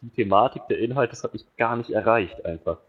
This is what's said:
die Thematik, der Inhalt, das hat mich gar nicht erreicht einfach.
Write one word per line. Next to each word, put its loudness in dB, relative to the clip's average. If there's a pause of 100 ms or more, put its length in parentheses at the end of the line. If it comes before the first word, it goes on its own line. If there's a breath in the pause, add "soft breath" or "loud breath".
die -14
Thematik, 2
der 0
Inhalt, 0
das -10
hat -8
mich -12 (100)
gar 0
nicht -6
erreicht 2
einfach. -4 (120)